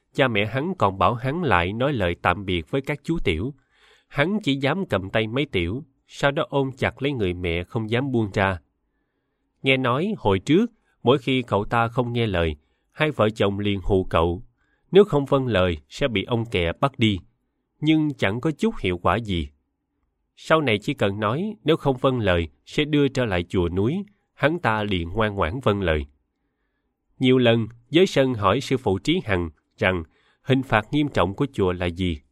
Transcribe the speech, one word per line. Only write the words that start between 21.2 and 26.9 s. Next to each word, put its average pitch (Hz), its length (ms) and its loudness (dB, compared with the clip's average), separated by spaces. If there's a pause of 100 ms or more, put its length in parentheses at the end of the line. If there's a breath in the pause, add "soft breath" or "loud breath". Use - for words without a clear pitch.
nói, 151 440 -2
nếu 156 120 2
không 139 200 0
vâng 127 220 0
lời, 90 300 2 (180)
sẽ - 180 -2
đưa 147 240 2
trở 127 160 -2
lại 90 240 0
chùa 90 200 0
núi, 113 360 -2 (300 soft breath)
hắn 156 240 0
ta 110 240 0
liền 92 260 -2
ngoan 107 260 0
ngoãn 90 280 -2
vâng 101 180 2
lời. 78 260 0 (1120)